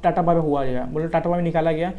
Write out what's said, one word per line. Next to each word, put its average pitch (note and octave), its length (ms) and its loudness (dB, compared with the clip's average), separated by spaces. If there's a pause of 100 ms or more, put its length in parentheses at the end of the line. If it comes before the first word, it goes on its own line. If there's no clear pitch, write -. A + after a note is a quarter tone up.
टाटा F3 200 2
बाय E3+ 140 4
बाय D#3+ 80 2
हुआ C#3+ 200 0
गया, B2+ 200 0
बोलो D#3 220 -4
टाटा E3 220 0
बाय F3 100 0
बाय F3 60 0
निकाला E3 280 0
गया E3 260 -2